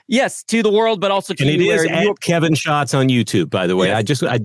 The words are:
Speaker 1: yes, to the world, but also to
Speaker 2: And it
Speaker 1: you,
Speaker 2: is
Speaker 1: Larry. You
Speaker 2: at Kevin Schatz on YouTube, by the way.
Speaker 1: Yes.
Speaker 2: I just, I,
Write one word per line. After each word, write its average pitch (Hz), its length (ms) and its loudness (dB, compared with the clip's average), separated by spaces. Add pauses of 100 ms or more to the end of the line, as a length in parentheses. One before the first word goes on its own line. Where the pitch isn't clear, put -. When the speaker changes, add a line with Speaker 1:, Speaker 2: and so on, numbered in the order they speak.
Speaker 1:
yes, 220 380 -2
to 226 180 -2
the 214 80 2
world, 220 300 2
but 196 100 0
also 196 240 -2
to - 80 -4
Speaker 2:
And 135 100 2
it 156 80 0
Speaker 1:
you, 175 120 2
Speaker 2:
is 160 120 2
Speaker 1:
Larry. 165 200 0
You 208 80 2
Speaker 2:
at - 80 -8
Kevin 165 340 0
Schatz 147 400 -2
on 131 140 2
YouTube, 110 420 0
by 92 160 -2
the 90 100 0
way. 92 120 2
Speaker 1:
Yes. 104 100 0
Speaker 2:
I 113 40 0
just, 127 200 -2
I, 127 220 -2